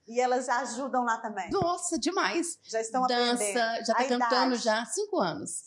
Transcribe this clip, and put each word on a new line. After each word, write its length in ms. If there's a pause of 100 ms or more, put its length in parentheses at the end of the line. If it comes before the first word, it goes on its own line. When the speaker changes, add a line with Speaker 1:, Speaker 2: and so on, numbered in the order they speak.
Speaker 1:
E 140
elas 260
já 140
ajudam 440
lá 180
também? 280
Speaker 2:
Nossa, 480
demais. 640
Speaker 1:
Já 200
estão 240
Speaker 2:
Dança, 260
Speaker 1:
aprendendo? 540
Speaker 2:
já 80
tá 80
Speaker 1:
A 60
Speaker 2:
cantando 440
Speaker 1:
idade? 100
Speaker 2:
já 200
há 20
cinco 360
anos. 300 (160)